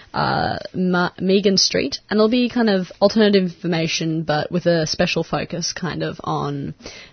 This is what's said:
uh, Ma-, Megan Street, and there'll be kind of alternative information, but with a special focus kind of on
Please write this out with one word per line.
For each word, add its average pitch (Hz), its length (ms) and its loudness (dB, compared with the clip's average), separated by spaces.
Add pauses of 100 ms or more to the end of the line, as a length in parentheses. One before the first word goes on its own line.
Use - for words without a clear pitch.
(140)
uh, - 460 -2 (160)
Ma-, 180 340 0 (100)
Megan 190 380 2
Street, - 420 0 (120)
and 208 80 4
there'll 220 100 6
be 247 180 2
kind 226 220 0
of 190 220 0 (100)
alternative 202 420 6
information, 165 800 -2
but 151 300 -2
with 175 160 -2
a 165 180 4
special 170 380 0
focus 160 500 -6
kind 156 300 -6
of 156 200 -6
on 143 520 -4 (380)